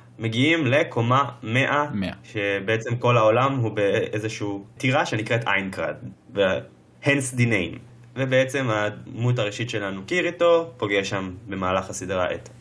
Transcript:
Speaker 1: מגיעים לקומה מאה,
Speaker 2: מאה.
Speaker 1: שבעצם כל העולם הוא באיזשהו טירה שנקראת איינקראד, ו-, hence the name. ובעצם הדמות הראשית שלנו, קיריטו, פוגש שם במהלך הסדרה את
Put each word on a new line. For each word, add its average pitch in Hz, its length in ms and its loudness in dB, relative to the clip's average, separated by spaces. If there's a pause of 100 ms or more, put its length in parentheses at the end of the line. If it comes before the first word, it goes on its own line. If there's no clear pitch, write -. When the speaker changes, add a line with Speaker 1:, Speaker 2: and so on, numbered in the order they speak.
(180)
Speaker 1:
מגיעים 131 480 2
לקומה 127 580 2 (180)
מאה, 131 500 0
Speaker 2:
מאה. 95 200 -4 (120)
Speaker 1:
שבעצם 107 720 -2
כל 120 200 4
העולם 120 420 4
הוא 110 140 0
באיזשהו 104 920 -2 (140)
טירה 135 280 2
שנקראת 117 420 -2
איינקראד, 95 480 -2 (380)
ו-, 98 60 0 (640)
hence 135 340 0
the 120 100 4
name. 87 320 -2 (400)
ובעצם 131 520 0
הדמות 107 680 -2
הראשית 110 320 -4
שלנו, 98 360 -4
קיריטו, 170 720 2
פוגש 98 340 0
שם 95 200 -4 (180)
במהלך 95 420 0
הסדרה 90 440 -2
את - 140 -12 (120)